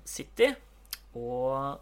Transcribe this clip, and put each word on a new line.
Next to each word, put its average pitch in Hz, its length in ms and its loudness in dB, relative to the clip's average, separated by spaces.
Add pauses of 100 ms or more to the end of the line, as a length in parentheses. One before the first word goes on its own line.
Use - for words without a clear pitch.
City, - 480 2 (640)
og 127 680 -2